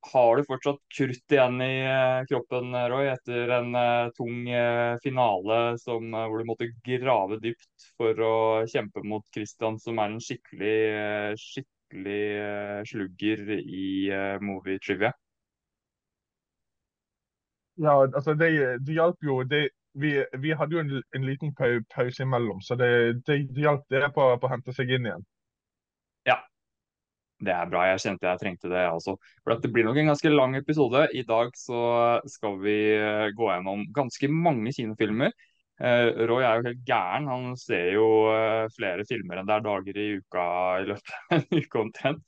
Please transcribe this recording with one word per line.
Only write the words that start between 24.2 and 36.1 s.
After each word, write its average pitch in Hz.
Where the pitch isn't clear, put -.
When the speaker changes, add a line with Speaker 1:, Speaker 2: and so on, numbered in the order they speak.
Speaker 2:
på 131
å 131
hente 127
seg 123
inn 123
igjen. 85
Speaker 1:
Ja. 123
Det 98
er 87
bra. 90
Jeg 92
kjente 95
jeg 90
trengte 90
det 90
også. 85
For 113
at 113
det 127
blir 113
nok 123
en 156
ganske 147
lang 131
episode. 143
I 127
dag 117
så 120
skal 101
vi, 107
eh, 107
gå 110
gjennom 95
ganske 139
mange 147
kinofilmer. 110
Eh, 120